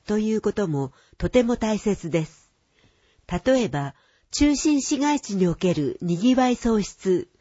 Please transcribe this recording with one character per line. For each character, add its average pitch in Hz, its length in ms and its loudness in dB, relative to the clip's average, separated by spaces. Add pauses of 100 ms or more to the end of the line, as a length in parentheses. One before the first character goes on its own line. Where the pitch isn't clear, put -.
と 214 120 -2
い 214 160 0
う 208 60 0
こ 202 120 -2
と 202 160 -2
も 139 240 -4 (260)
と 170 100 -2
て 254 140 4
も 240 140 0
大 220 220 -2
切 185 300 -2
で 160 160 0
す。 - 260 -18 (960)
例 254 180 4
え 196 60 -2
ば、 143 280 -6 (340)
中 294 240 2
心 294 260 2
市 285 180 -4
街 294 220 0
地 - 140 -10
に 185 140 2
お 160 80 -2
け 180 180 0
る 143 260 -2
に 175 160 -2
ぎ 233 200 4
わ 254 120 4
い 247 60 2
創 226 280 0
出、 - 460 -2 (120)